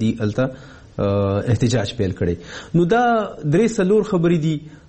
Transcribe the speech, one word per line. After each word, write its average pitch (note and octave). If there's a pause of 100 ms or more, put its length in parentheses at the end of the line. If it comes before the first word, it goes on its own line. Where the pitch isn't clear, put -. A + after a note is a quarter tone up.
دوی A2
هلته، B2+ (1000)
احتجاج A2+
پیل F#2+
کړی. F2 (440)
نو F3
دا A3+ (380)
درې E3 (100)
څلور G3+
خبرې F3
دي. D#3+ (320)